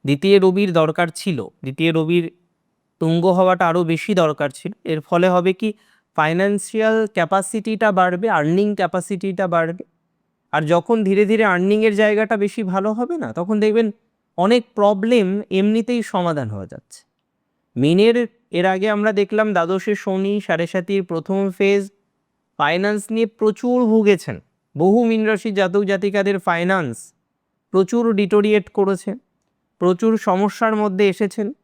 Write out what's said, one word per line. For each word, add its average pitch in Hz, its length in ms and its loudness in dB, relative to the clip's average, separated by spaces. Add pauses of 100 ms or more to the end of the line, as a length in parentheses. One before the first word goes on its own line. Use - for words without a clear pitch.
দ্বিতীয় 196 340 2
রবির 190 340 2
দরকার 160 420 0
ছিল, 170 240 -4 (240)
দ্বিতীয় 160 300 -2
রবির 165 380 0 (720)
তুঙ্গ 165 260 0
হওয়াটা 185 420 2
আরও 170 160 0
বেশি 165 300 -2
দরকার 151 360 0
ছিল। - 220 -12 (120)
এর 156 160 -4
ফলে 175 280 2
হবে 180 240 2
কি, 214 200 -4 (440)
ফাইন্যান্সিয়াল 202 880 0
ক্যাপাসিটিটা 202 880 -2
বাড়বে, 180 360 0
আর্নিং 190 460 2
ক্যাপাসিটিটা 185 760 -4
বাড়বে। 170 360 -2 (680)
আর 151 100 0
যখন 170 420 0
ধীরে 196 200 4
ধীরে 214 200 2
আর্নিংয়ের 202 520 2
জায়গাটা 214 400 2
বেশি 202 260 -2
ভালো 196 300 -2
হবে 247 260 -4
না, 117 140 -8
তখন 190 280 -2
দেখবেন 214 300 2 (460)
অনেক 220 260 2 (120)
প্রবলেম 208 760 0
এমনিতেই 220 520 0
সমাধান 165 480 -4
হয়ে 98 160 -10
যাচ্ছে। - 400 -20 (720)
মিনের 202 500 2 (240)
এর 180 160 -2
আগে 190 240 0
আমরা 208 220 0
দেখলাম 208 400 0
দ্বাদশে 185 420 0
শনি, 196 460 -2
সাড়ে 170 260 -2
সাতির 190 380 -2
প্রথম 190 460 -4
ফেজ, 196 400 0 (680)
ফাইন্যান্স 190 520 0
নিয়ে 226 160 0
প্রচুর 247 580 0
ভুগেছেন। 208 560 2 (380)
বহু 202 260 4
মীন 226 220 0
রাশির 214 280 -2
জাতক 196 300 0
জাতিকাদের 196 540 -2
ফাইন্যান্স 175 760 -2 (580)
প্রচুর 226 420 0
ডিটোরিয়েট 208 560 2
করেছে, 196 460 -2 (640)
প্রচুর 185 380 2
সমস্যার 208 600 0
মধ্যে 208 320 2
এসেছেন। 208 440 -4 (120)